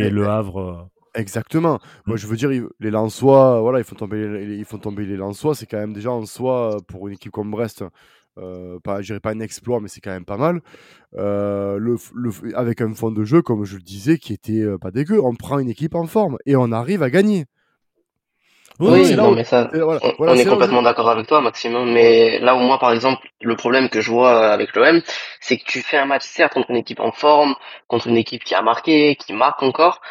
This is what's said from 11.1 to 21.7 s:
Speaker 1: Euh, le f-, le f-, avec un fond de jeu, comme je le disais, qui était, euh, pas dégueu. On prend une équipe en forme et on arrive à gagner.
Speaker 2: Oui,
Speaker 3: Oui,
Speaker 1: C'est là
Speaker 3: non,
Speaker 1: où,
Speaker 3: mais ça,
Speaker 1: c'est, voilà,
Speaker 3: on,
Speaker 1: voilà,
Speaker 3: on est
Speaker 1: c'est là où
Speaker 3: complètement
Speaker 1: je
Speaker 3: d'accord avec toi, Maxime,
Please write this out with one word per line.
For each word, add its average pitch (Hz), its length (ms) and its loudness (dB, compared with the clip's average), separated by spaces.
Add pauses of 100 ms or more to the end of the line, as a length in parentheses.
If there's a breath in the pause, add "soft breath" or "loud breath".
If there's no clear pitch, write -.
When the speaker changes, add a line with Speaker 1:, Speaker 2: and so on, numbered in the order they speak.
Speaker 1:
Euh, 101 640 -4
le 117 160 -2
f-, - 200 -14
le 123 140 -6
f-, 110 260 -12
avec 117 240 -4
un 110 140 -2
fond 113 180 -4
de 107 140 -4
jeu, 147 160 2
comme 107 240 -2
je 98 100 -14
le 92 80 -20
disais, 98 360 -2
qui - 120 -12
était, 107 300 -4
euh, 101 160 -4
pas 90 140 -12
dégueu. 151 300 -2
On 123 140 0
prend 139 240 -6
une 131 100 -4
équipe 156 260 -8
en 170 120 -4
forme 180 380 -2
et 139 100 2
on 123 160 2
arrive 120 320 -4
à 127 60 -2
gagner. 190 360 2 (1300 soft breath)
Speaker 2:
Oui, 185 100 2
Speaker 3:
Oui, - 160 8
Speaker 1:
C'est 220 100 4
là 214 80 4
Speaker 3:
non, 214 80 6
Speaker 1:
où, 185 40 4
Speaker 3:
mais 117 80 -2
ça, 120 280 2
Speaker 1:
c'est, 160 80 -2
voilà, 160 220 0
Speaker 3:
on, - 160 0
Speaker 1:
voilà, 160 140 4
Speaker 3:
on 127 40 8
est 123 40 6
Speaker 1:
c'est 123 60 6
là - 40 2
où 131 60 6
Speaker 3:
complètement 123 240 2
Speaker 1:
je 120 60 2
Speaker 3:
d'accord 117 220 2
avec 110 200 0
toi, 151 140 4
Maxime, 117 340 -4